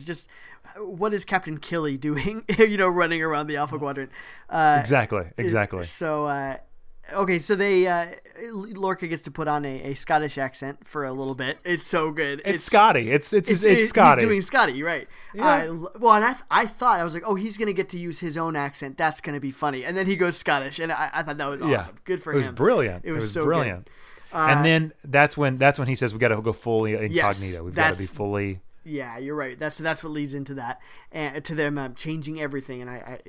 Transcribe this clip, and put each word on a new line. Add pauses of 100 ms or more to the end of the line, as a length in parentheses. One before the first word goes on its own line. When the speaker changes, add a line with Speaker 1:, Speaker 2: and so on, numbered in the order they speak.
Speaker 1:
Just, (520)
uh,
what
is
Captain
Killy
doing,
<laughs>
you
know,
running
around
the
Alpha
Quadrant? (400)
Uh,
Speaker 2:
Exactly,
Speaker 1:
it,
Speaker 2:
exactly.
Speaker 1:
so,
uh, (560)
okay,
so
they,
uh, (360)
L-,
Lorca
gets
to
put
on
a,
a
Scottish
accent
for
a
little
bit.
It's
so
good.
Speaker 2:
It's
Speaker 1:
It's
Speaker 2:
Scotty.
It's,
it's,
Speaker 1:
It's,
Speaker 2:
it's
Speaker 1:
he's
Speaker 2:
Scotty.
Speaker 1:
doing
Scotty,
right. (260)
Speaker 2:
Yeah.
Speaker 1:
I
l-, (100)
well,
and
I,
th-,
I
thought,
I
was
like,
"Oh,
he's
gonna
get
to
use
his
own
accent.
That's
gonna
be
funny."
And
then
he
goes
Scottish,
and
I,
I
thought
that
was
Speaker 2:
Yeah.
Speaker 1:
awesome.
Good
for
Speaker 2:
It
was
Speaker 1:
him.
Speaker 2:
brilliant.
Speaker 1:
It
Speaker 2:
It
Speaker 1:
was
Speaker 2:
was
Speaker 1:
so
good.
Speaker 2:
brilliant. (440)
Speaker 1:
Uh,
Speaker 2:
And
then (140)
that's
when,
that's
when
he
says,
"We
gotta
go
fully
incognito.
Speaker 1:
Yes, (200)
Speaker 2:
We've
gotta
be
Speaker 1:
that's
Speaker 2:
fully" (240)
Speaker 1:
Yeah,
you're
right.
That's,
so
that's
what
leads
into
that, (340)
and
to
them,
um,
changing
everything,
and
I,
I,